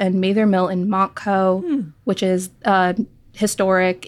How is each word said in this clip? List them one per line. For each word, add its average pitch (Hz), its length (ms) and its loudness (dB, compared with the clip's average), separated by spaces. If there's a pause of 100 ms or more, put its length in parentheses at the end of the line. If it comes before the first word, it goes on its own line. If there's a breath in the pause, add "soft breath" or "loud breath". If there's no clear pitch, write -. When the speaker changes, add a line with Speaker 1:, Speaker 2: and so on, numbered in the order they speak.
Speaker 1:
and 185 200 0
Mather 202 260 2
Mill 185 200 2
in 180 220 -2
Montco, 190 720 0
Speaker 2:
Hmm. 302 180 -2 (220)
Speaker 1:
which 196 220 -2
is 185 260 -2 (140)
a 185 320 2 (380)
historic 185 720 0